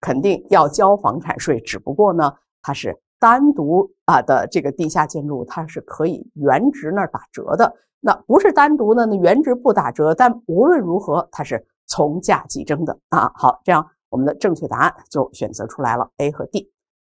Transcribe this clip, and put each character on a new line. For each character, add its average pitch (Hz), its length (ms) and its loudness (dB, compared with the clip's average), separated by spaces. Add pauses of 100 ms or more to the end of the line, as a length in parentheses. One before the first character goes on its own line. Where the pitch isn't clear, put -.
肯 135 200 -2
定 190 280 0
要 160 180 6
交 202 300 2
房 175 220 -2
产 - 200 -8
税， 131 200 -2
只 - 180 -10
不 - 160 -10
过 202 200 4
呢， 156 200 0 (280)
它 143 120 -8
是 110 240 -8 (220)
单 262 340 6
独 170 380 0 (140)
啊 147 160 4
的 123 280 0
这 165 120 -2
个 139 100 -4
地 160 180 -4
下 156 160 0
建 147 220 -8
筑 143 120 -6
物， - 60 -8
它 160 220 -10
是 156 140 -14
可 - 260 -6
以 - 260 -8
原 151 380 2
值 156 200 -8
那 196 100 -2
儿 180 60 -4
打 - 140 -12 (100)
折 - 240 -6
的。 - 200 2 (240)
那 254 160 0 (120)
不 277 120 4
是 403 120 4
单 294 240 4
独 220 180 0
的， 233 120 2
那 214 100 0
原 190 260 4
值 254 120 0
不 247 200 0
打 151 180 0
折， 156 220 0
但 247 340 2
无 180 180 2
论 339 140 4
如 180 200 -2
何 175 320 -4
它 147 120 -10
是 123 200 -8 (240)
从 151 340 -2
价 156 260 0
计 - 160 -10
征 170 220 -4
的 - 120 -8 (120)
啊。 - 260 0
好， 127 280 0
这 185 80 0
样 151 160 0 (220)
我 - 80 -6
们 131 80 0
的 170 100 0
正 196 180 -2
确 151 140 -6
答 120 120 -6
案 156 160 0 (140)
就 139 240 -4
选 107 180 -8
择 104 160 -10
出 - 140 -12
来 117 140 0
了， 120 220 -4
A 143 140 -2
和 - 160 -10
D。 - 240 -10 (340)